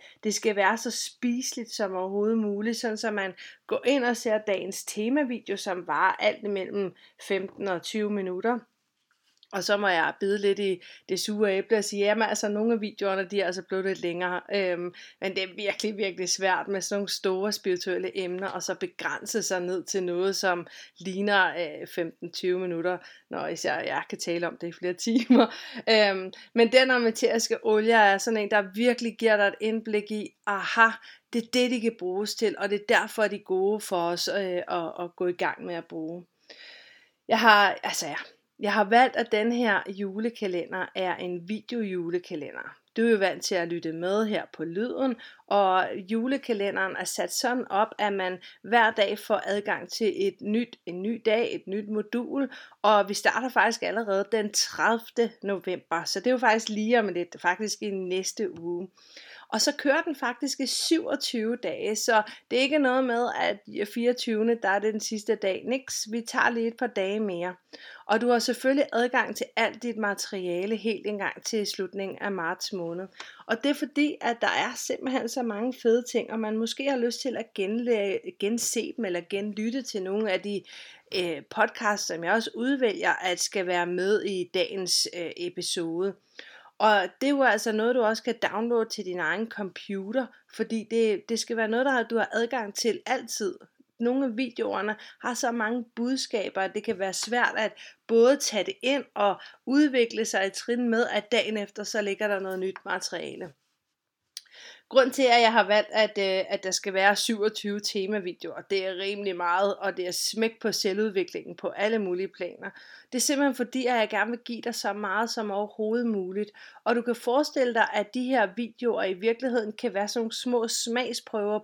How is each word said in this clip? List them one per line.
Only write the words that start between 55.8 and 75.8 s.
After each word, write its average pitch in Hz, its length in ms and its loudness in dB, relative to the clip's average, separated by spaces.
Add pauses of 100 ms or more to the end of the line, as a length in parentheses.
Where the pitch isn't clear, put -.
så - 160 -4
det 208 60 -4
er 247 40 4
jo 254 80 4
faktisk 226 300 2
lige 214 300 2
om 208 100 2
lidt, 170 320 -4
faktisk 190 420 -2
i 208 80 -4
næste 185 720 -4
uge. 175 280 -6 (600)
Og 220 120 -2
så 285 180 2
kører 294 240 2
den 320 140 -4
faktisk 254 440 -4
i 262 60 -2
syvogtyve 247 880 0
dage, 208 400 -4
så 214 260 4 (280)
det 240 80 2
er 262 40 4
ikke 277 160 4
noget 262 260 4
med, 240 240 2 (120)
at 208 540 -2
fireogtyvende, 233 680 2
der 196 60 0
er 196 100 2
det 214 140 0
den 214 80 -4
sidste 214 340 -2
dag. 196 320 -2
Niks, 254 440 -4
vi 233 100 -4
tager 240 300 2
lige 233 160 0
et 226 100 -4
par 247 100 -2
dage 202 340 -2
mere. 180 340 -4 (520)
Og 220 140 2
du 240 80 2
har 240 100 6
selvfølgelig 262 540 2
adgang 240 440 2
til - 100 -4 (100)
alt 220 260 0
dit 233 140 -4
materiale 196 800 -2
helt 214 300 -4
engang 196 380 -4
til 208 220 -2
slutningen 196 540 -6
af 202 120 -4
marts 180 400 -4
måned. 175 340 -6 (400)
Og 226 160 0
det 277 80 4
er 285 40 2
fordi, 285 460 -2
at 233 200 -2
der 214 60 2
er 196 300 2
simpelthen 254 520 -4
så 247 140 -4
mange 233 400 -4